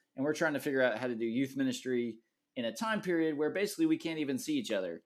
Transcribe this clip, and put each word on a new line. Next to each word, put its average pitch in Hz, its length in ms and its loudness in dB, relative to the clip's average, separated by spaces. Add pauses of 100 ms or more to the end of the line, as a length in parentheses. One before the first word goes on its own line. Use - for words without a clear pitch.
(180)
and 131 80 -2
we're 151 80 2
trying 156 220 2
to 135 40 -2
figure 135 220 2
out 120 160 4
how 127 100 -2
to 123 80 -2
do 113 100 -2
youth 131 300 0
ministry 123 640 -2 (400)
in 120 80 -4
a 113 100 0
time 220 240 -2
period 160 380 2
where 151 120 2
basically 185 360 0
we 156 120 4
can't 160 220 -6
even 139 180 0
see 151 200 -2
each 110 160 -2
other. 90 320 -2